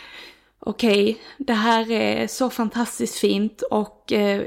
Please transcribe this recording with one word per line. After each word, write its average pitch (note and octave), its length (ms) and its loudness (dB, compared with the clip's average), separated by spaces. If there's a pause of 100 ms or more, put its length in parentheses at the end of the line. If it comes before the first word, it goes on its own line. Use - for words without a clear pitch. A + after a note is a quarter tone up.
(600)
"Okej, G#3 580 2 (200)
det C#4 160 -2
här A3+ 380 2
är A3 360 0
så B3+ 220 -2
fantastiskt A3+ 640 -4
fint." G3+ 460 0
Och, - 520 -4
eh, G3+ 340 2